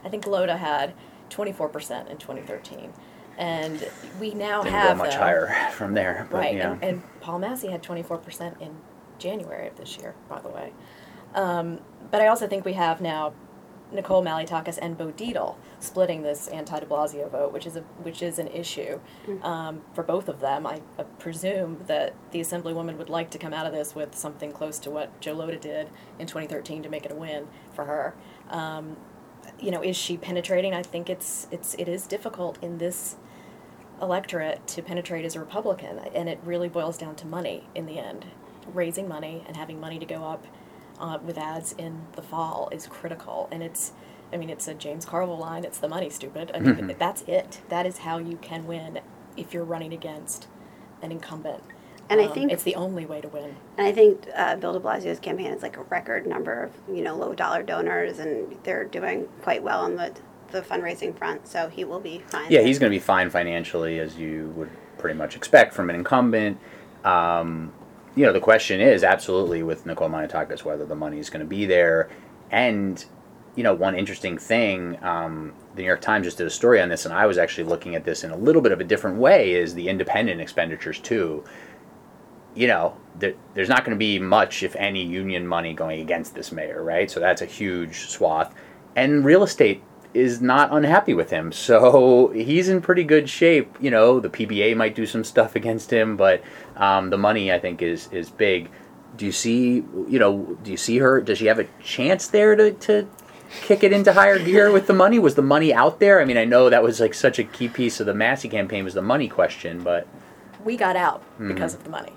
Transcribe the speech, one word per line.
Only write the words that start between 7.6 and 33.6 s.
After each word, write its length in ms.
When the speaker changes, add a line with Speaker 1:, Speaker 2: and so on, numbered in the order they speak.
Speaker 1:
had 120
twenty-four 360
percent 420
in 160
January 500
of 80
this 220
year, 160
by 120
the 80
way. 240
Um, 460
but 100
I 80
also 180
think 180
we 100
have 260
now 320
Nicole 320
Malliotakis 560
and 180
Bo 140
Dietl 440
splitting 440
this 260
anti-de 360
Blasio 460
vote, 220
which 140
is 100
a, 40
which 180
is 180
an 100
issue, 500
Speaker 3:
Mm. 180
Speaker 1:
um, 380
for 80
both 260
of 120
them. 260
I, 140
uh, 60
presume 680
that 280
the 80
Assemblywoman 580
would 100
like 220
to 80
come 160
out 100
of 80
this 220
with 220
something 360
close 280
to 100
what 300
Joe 160
Lhota 240
did 280
in 80
twenty 220
thirteen 340
to 60
make 180
it 60
a 20
win 320
for 120
her. 300
Um, 460
you 100
know, 120
is 140
she 200
penetrating? 580
I 80
think 260
it's, 440
it's, 220
it 140
is 200
difficult 540
in 160
this 380